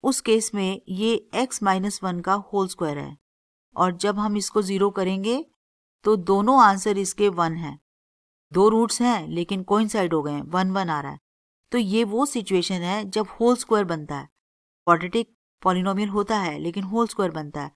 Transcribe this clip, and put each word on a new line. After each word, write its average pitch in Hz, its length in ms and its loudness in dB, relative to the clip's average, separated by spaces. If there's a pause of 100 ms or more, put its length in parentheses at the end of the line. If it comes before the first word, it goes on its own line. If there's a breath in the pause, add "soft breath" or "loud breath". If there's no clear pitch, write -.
उस 262 180 0
केस 220 320 2
में 190 260 -2 (100)
ये 214 460 -2
x 254 260 -4
माइनस 196 400 0
वन 180 180 -4
का 190 140 0 (100)
होल 190 240 -2
स्क्वायर 147 300 -4
है, 143 180 -12 (600)
और 180 180 0
जब 196 240 -2
हम 208 180 -2
इसको 202 260 0
ज़ीरो 196 280 2
करेंगे 196 540 -2 (600)
तो 214 140 4
दोनों 202 440 4
आंसर 196 360 4
इसके 202 320 0
वन 165 260 0
हैं। 147 220 -8 (760)
दो 190 160 6
रूट्स 226 340 2
हैं 233 260 0
लेकिन 175 360 -4
कोइंसाइड 208 500 2
हो 156 80 2
गए 147 100 -4
हैं, 143 100 -4
वन 185 280 0
वन 185 200 -2
आ 151 100 -2
रहा 139 120 -10
है। 143 60 -16 (540)
तो 240 60 0
ये 220 260 2
वो 220 220 0
सिचुएशन 185 560 -2
है 202 240 -4
जब 202 240 -2
होल 240 260 2
स्क्वायर 214 280 0
बनता 151 320 -6
है, 139 100 -10 (600)
क्वाड्रेटिक 180 480 0 (280)
पॉलिनोमियल 190 460 0
होता 208 300 0
है 160 200 -4
लेकिन 170 260 -6
होल 220 220 0
स्क्वायर 190 260 -2
बनता 151 300 -8
है 147 140 -8